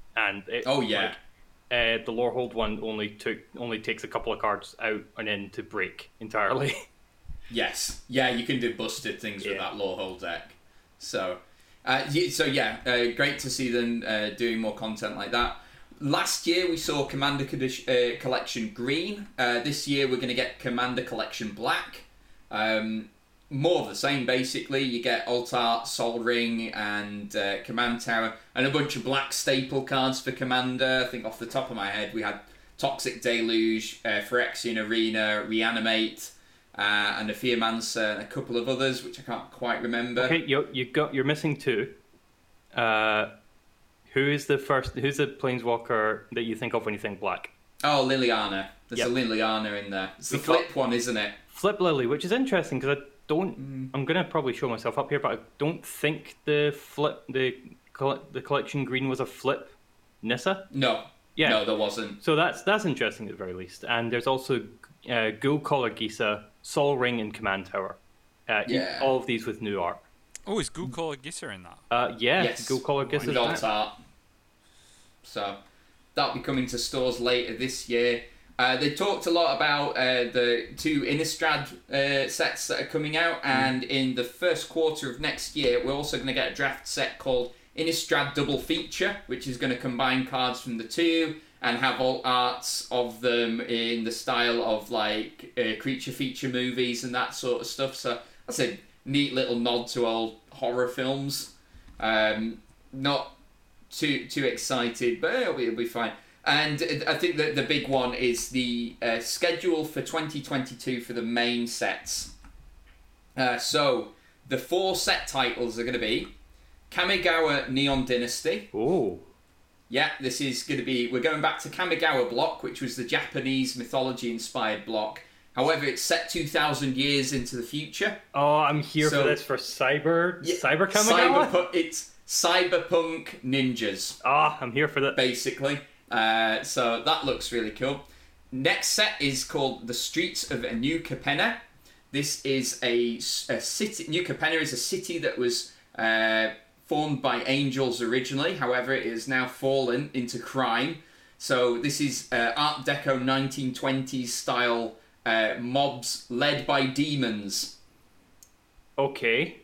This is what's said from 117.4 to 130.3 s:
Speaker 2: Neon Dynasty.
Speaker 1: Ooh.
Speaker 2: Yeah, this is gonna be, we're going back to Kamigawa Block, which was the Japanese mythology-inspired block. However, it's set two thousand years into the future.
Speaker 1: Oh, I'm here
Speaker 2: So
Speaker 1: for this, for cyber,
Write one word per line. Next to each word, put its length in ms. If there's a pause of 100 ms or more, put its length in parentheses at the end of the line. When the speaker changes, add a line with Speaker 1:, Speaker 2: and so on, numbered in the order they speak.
Speaker 2:
Neon 360
Dynasty. 680
Speaker 1:
Ooh. 460 (680)
Speaker 2:
Yeah, 300
this 220
is 220
gonna 200
be, 240
we're 140
going 200
back 180
to 100
Kamigawa 600
Block, 340
which 180
was 140
the 80
Japanese 720
mythology-inspired 1120
block. 360 (340)
However, 300
it's 160
set 280
two 180
thousand 480
years 380
into 240
the 60
future. 540 (160)
Speaker 1:
Oh, 260
I'm 220
here 280
Speaker 2:
So 140
Speaker 1:
for 40
this, 160
for 140
cyber, 840